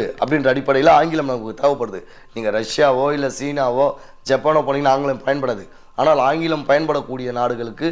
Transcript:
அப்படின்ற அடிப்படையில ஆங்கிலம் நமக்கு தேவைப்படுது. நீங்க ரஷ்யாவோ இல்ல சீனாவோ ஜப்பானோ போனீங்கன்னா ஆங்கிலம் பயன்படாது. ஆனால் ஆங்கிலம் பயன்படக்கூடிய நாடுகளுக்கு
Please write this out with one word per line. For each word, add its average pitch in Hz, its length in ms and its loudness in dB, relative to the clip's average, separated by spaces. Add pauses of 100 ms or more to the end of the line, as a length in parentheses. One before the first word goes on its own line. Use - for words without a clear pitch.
(180)
அப்படின்ற 135 320 0
அடிப்படையில 139 400 2
ஆங்கிலம் 156 400 2
நமக்கு 110 300 -8
தேவைப்படுது. 123 400 0 (320)
நீங்க 113 180 -4
ரஷ்யாவோ 127 640 2
இல்ல 143 160 -2
சீனாவோ 135 580 -2 (400)
ஜப்பானோ 147 360 2
போனீங்கன்னா 139 340 2
ஆங்கிலம் 139 280 -4
பயன்படாது. 131 400 -2 (320)
ஆனால் 143 240 4
ஆங்கிலம் 151 460 0
பயன்படக்கூடிய 139 640 0
நாடுகளுக்கு 120 600 -4